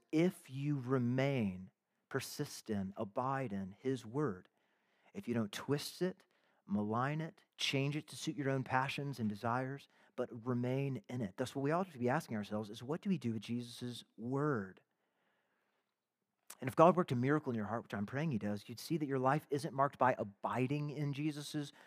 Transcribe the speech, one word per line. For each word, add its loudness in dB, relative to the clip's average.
if 6
you 0
remain, 2
persist -6
in, -2
abide -2
in -4
his -2
word. -2
If -10
you 0
don't 0
twist -4
it, -2
malign 0
it, -8
change 0
it -6
to -14
suit -4
your 0
own 2
passions 0
and 2
desires, -2
but -2
remain 0
in -2
it. -4
Thus, -2
what -2
we 2
ought 0
to -14
be 2
asking 0
ourselves -4
is, -12
what -4
do 0
we 2
do 0
with -4
Jesus' -6
word? 0
And -2
if -6
God 10
worked 0
a 2
miracle 2
in 0
your -2
heart, -4
which -12
I'm -2
praying -2
he 0
does, -4
you'd -12
see -2
that -2
your 0
life 4
isn't -2
marked 2
by 6
abiding -2
in -2
Jesus' -4